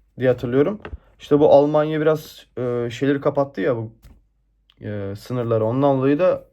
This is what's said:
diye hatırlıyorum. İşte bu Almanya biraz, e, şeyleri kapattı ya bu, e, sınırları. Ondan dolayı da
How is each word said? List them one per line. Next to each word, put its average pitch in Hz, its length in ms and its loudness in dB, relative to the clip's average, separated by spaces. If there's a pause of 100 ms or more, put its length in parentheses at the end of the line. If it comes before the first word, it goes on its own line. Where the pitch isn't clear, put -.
(180)
diye 127 120 0
hatırlıyorum. 135 500 0 (380)
İşte - 200 2
bu 143 140 6
Almanya 151 480 4
biraz, 156 460 -4 (120)
e, 120 320 -4
şeyleri 139 300 -2
kapattı 143 400 -4
ya 151 160 0
bu, 113 160 -10 (880)
e, 104 360 -10
sınırları. 117 480 -4
Ondan 135 340 0
dolayı 139 200 2
da 180 340 0